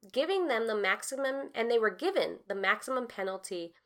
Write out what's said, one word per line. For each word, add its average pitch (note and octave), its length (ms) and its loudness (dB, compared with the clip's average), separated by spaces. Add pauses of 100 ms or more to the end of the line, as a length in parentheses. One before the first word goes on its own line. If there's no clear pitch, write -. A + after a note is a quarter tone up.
(120)
giving F4 360 2
them A3+ 200 2
the A3 80 2
maximum, C4 800 0
and A#3 160 0
they A#3 80 6
were A3 100 4
given G3 580 0
the G3 80 -4
maximum G#3+ 520 0
penalty F#3+ 680 -6 (120)